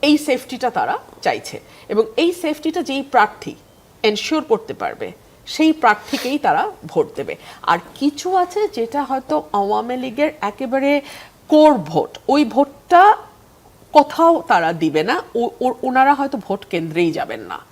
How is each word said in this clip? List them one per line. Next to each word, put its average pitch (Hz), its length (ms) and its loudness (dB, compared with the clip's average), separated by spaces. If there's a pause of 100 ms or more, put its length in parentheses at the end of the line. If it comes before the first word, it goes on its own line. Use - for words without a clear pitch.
এই 294 160 4
সেফটিটা 254 520 -4
তারা 131 280 -2 (240)
চাইছে, - 380 -4 (300)
এবং 214 160 0 (120)
এই 339 160 2
সেফটিটা 320 500 -6
যেই 269 180 -4
প্রার্থী 220 520 0 (500)
এনশিওর 220 400 0
করতে - 300 -2
পারবে, 110 380 -8 (340)
সেই 311 280 0
প্রার্থীকেই 254 640 -2
তারা 285 340 0 (160)
ভোট 151 280 0
দেবে। - 200 -8 (260)
আর - 160 2 (180)
কিছু 294 400 -4
আছে 370 320 0
যেটা 285 360 -4
হয়তো 269 400 -4 (100)
আওয়ামী 214 440 -2
লীগের 262 340 -2 (100)
একেবারে 269 600 -2 (460)
কোর 302 260 8
ভোট, 160 440 -4 (100)
ওই 285 180 2
ভোটটা 285 720 4 (760)
কোথাও 311 560 4
তারা 170 260 2
দিবে 156 300 0
না, 285 200 -2 (120)
ও-, 240 140 -2 (120)
ও-, 254 120 0 (100)
ওনারা 262 300 4
হয়তো 277 240 -2
ভোট 196 320 -6
কেন্দ্রেই 165 420 0
যাবেন 117 280 -6
না। 87 200 -12 (120)